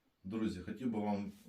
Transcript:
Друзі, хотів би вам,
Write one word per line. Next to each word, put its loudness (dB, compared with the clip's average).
Друзі, 0
хотів -2
би 0
вам, 2